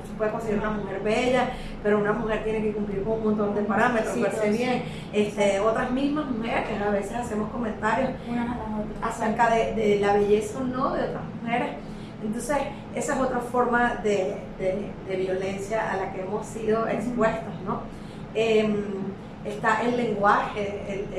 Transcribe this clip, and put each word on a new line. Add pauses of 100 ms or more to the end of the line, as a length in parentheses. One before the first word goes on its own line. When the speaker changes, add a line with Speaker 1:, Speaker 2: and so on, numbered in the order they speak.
Speaker 1:
se
puede
conseguir
una
mujer
bella, (320)
pero
una
mujer
tiene
que
cumplir
con
un
montón
de
parámetros,
Speaker 2:
Sí,
Speaker 1:
verse
Speaker 2:
sí.
Speaker 1:
bien. (300)
Este,
otras
mismas
mujeres,
a
veces
hacemos
comentarios (180)
Speaker 2:
Unas
a
las (300)
otras.
Speaker 1:
acerca
de,
de
la
belleza
o
no
de
otras (200)
mujeres. (540)
Entonces, (380)
esa
es
otra
forma
de, (200)
de, (160)
de
violencia
a
la
que
hemos
sido
Speaker 2:
Ujú.
Speaker 1:
expuestas, (140)
¿no? (540)
Em, (680)
está
el
lenguaje, (320)
el,